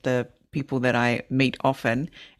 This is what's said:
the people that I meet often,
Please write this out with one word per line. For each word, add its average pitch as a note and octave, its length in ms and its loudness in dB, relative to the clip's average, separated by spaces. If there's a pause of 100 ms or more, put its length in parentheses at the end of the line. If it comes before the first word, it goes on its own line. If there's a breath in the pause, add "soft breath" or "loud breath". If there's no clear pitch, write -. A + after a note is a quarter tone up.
the B2 240 0 (260)
people C3+ 280 -2
that B2 160 2
I A#2+ 340 0
meet C3 300 2
often, C3+ 500 -2 (300 loud breath)